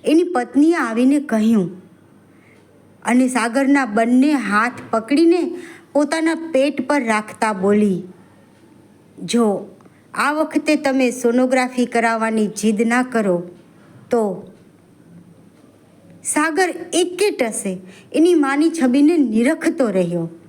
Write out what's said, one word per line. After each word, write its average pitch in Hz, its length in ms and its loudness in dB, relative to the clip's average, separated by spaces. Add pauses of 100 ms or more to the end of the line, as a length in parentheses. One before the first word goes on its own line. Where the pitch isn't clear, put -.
એની 320 180 4
પત્નીએ 285 520 2
આવીને 254 460 2
કહ્યું 220 680 0 (1160)
અને 254 240 2
સાગરના 262 580 0
બંને 240 460 2
હાથ 226 400 0 (180)
પકડીને 302 640 2 (400)
પોતાના 320 420 0
પેટ 285 540 -2
પર 294 140 0
રાખતા 214 500 -2
બોલી, 202 500 0 (1200)
"જો 208 440 0 (480)
આ 269 180 -2
વખતે 302 440 0
તમે 262 340 0
સોનોગ્રાફી 254 760 0
કરાવવાની 220 600 0
જીદ 208 360 -2
ના 240 200 2
કરો 202 460 -2 (640)
તો." 214 400 -2 (1700)
સાગર 320 500 0 (200)
એકે 359 360 0
ટસે 214 480 -6 (340)
એની 339 220 4
માની 285 360 2
છબીને 294 460 2
નિરખતો 269 760 0
રહ્યો 175 400 -2 (180)